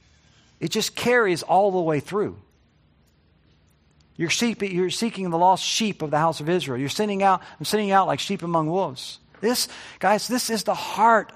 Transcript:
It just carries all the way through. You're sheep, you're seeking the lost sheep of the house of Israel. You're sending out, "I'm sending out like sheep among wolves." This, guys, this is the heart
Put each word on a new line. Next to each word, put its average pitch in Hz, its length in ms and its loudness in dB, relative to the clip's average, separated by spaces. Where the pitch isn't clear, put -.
It 160 100 -6
just - 260 -2
carries 233 480 2
all 190 280 4
the 185 80 0
way 156 200 0
through. 147 380 -4
You're 160 160 -2
sheep, 226 320 0
you're 185 260 0
seeking 190 400 -4
the 165 80 -2
lost 180 260 4
sheep - 380 -2
of 151 80 -4
the 147 80 0
house 160 220 2
of 151 100 -6
Israel. 139 300 -2
You're 139 100 -4
sending 202 320 -2
out, 190 220 2
"I'm 151 60 -10
sending 208 260 0
out 190 160 4
like 143 120 -2
sheep 196 220 -6
among 165 300 -2
wolves." 170 480 -6
This, 233 260 -2
guys, 196 280 2
this 233 220 -4
is 220 140 -4
the 196 100 -2
heart 208 640 2